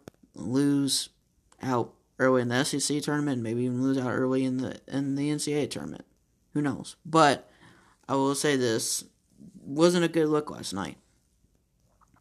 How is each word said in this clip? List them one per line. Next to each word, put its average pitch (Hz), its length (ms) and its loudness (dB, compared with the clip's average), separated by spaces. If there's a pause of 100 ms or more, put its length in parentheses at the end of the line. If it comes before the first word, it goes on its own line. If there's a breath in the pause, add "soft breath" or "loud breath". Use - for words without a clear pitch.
(360)
Lose 139 760 0 (540)
out 123 320 -2 (240)
early 131 240 4
in 120 60 -2
the 120 60 0
S 139 200 0
E 143 40 -4
C 143 220 -2
tournament, 147 400 -2
maybe 117 220 -2
even 123 180 -2
lose 135 160 2
out 127 140 -2
early 131 340 0
in 127 120 -2
the, 127 300 -6
in 139 280 -2
the 147 160 -2
N 147 80 -2
C 147 160 -2
A 147 80 0
A 120 40 -2
tournament. - 380 -10 (480)
Who 147 80 0
knows? 135 420 -4
But 156 460 4 (580 soft breath)
I 127 60 -2
will 139 220 2
say 147 200 2
this, 123 500 -2 (560)
wasn't 170 440 4
a 165 40 -2
good 160 180 2
look 151 240 0
last - 220 -10
night 92 240 -6 (1200)